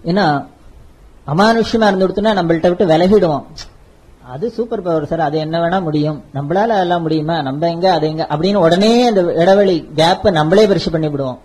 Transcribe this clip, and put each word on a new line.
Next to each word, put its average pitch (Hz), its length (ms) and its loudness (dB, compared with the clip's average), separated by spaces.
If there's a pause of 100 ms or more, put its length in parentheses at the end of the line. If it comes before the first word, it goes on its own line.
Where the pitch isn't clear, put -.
ஏன்னா 165 400 0 (800)
அமானுஷ்யமா 220 600 2
இருந்துடுத்துனா 190 440 0 (100)
நம்மள்ட்ட 165 260 0
விட்டு 180 200 0
விலகிடுவோம். 180 560 2 (840)
"அது 147 220 -8
super 233 320 -6
power 160 240 -2
sir, 165 140 -4
அது 156 180 -2
என்ன 160 220 -2
வேணா 170 220 0
முடியும், 151 420 -4 (100)
நம்மளால 147 340 -2
அதெல்லாம் 180 340 0
முடியுமா, 156 400 -2
நம்ம 143 280 -4
எங்க, 175 240 0
அது 156 140 0
எங்க" 156 220 -4
அப்படின்னு 175 260 -2
உடனே 208 520 4
அந்த 180 260 0
இடைவெளி 185 600 2
கேப்பை 185 360 2
நம்மளே 175 360 4
பெருசு 180 240 0
பண்ணி 156 180 -2
விடுவோம். 139 360 -6